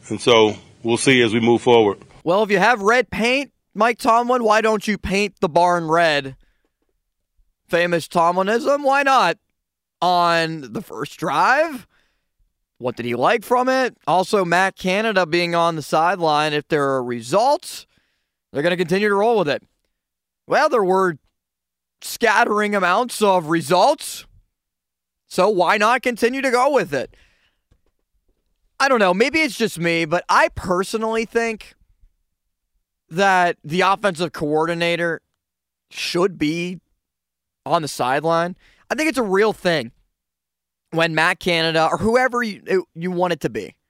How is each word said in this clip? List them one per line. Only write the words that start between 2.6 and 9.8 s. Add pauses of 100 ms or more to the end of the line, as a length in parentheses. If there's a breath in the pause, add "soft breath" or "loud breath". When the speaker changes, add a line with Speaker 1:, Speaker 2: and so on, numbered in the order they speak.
Speaker 2:
red
paint, (260)
Mike
Tomlin,
why
don't
you
paint
the
barn
red? (1300)
Famous
Tomlinism,
why
not? (640)